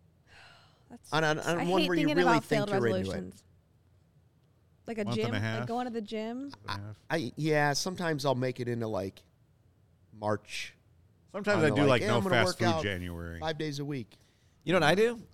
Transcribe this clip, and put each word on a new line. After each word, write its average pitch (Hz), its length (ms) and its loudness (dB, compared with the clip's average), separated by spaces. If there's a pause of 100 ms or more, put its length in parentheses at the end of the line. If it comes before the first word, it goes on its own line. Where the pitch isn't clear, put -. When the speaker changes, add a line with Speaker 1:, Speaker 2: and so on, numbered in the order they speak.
(280)
Speaker 1:
<sighs> - 640 -20
That's - 220 -20
Speaker 2:
On, 160 120 2
on, 156 160 2
on 170 200 -2
Speaker 1:
I - 60 -2
Speaker 2:
one 247 160 4
Speaker 1:
hate - 80 2
Speaker 2:
where 175 80 2
you 294 100 2
Speaker 1:
thinking 302 100 2
Speaker 2:
really - 200 6
Speaker 1:
about 220 80 -2
Speaker 2:
think 208 200 2
Speaker 1:
failed 202 40 -4
Speaker 2:
you're 202 80 0
into 117 100 2
it. 110 120 0
Speaker 1:
resolutions. 92 440 -6 (1400)
Like 226 120 -8
a 208 40 -2
Speaker 3:
Month 208 140 -4
and - 20 0
a 214 60 0
Speaker 1:
gym, - 80 -2
like 208 80 0
Speaker 3:
half? 120 260 -2
Speaker 1:
going 247 180 -4
to 254 60 -8
the 226 100 -6
gym. 220 420 -8
Speaker 3:
Month 285 120 -14 (140)
and - 0 -
a 101 180 -8
half. 107 80 -14 (140)
Speaker 2:
I, 151 80 0
I, 123 180 -4
yeah, 147 380 2
sometimes 165 520 -2
I'll 135 100 4
make 127 260 -2
it 117 80 -4
into, 117 180 -2
like, 98 340 -6 (960)
March. - 560 -4 (600)
Speaker 3:
Sometimes 202 240 0
Speaker 2:
On 160 80 4
Speaker 3:
I 151 40 4
Speaker 2:
the, - 60 2
Speaker 3:
do, 147 60 4
Speaker 2:
like, 143 80 6
Speaker 3:
like, 120 140 6
Speaker 2:
"Hey, - 40 -2
Speaker 3:
no - 100 2
Speaker 2:
I'm 196 60 2
gonna 190 120 2
Speaker 3:
fast 117 120 6
Speaker 2:
work - 120 -2
Speaker 3:
food 180 80 2
Speaker 2:
out 165 160 2
Speaker 3:
January. 87 560 -6
Speaker 2:
five 156 200 -6
days 151 200 -6
a 143 60 -8
week." 143 320 -10 (460)
Speaker 4:
You 160 100 0
know 185 60 6
what 151 80 6
I 165 80 6
do? 233 240 2 (140)